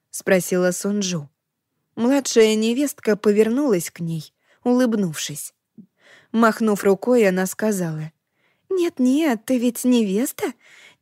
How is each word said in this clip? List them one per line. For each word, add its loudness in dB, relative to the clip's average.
спросила 0
Сунжу. -4
Младшая 2
невестка -2
повернулась 2
к -16
ней, -8
улыбнувшись. -2
Махнув 2
рукой, 2
она 0
сказала: -4
«Нет-нет, 0
ты 0
ведь -2
невеста? 0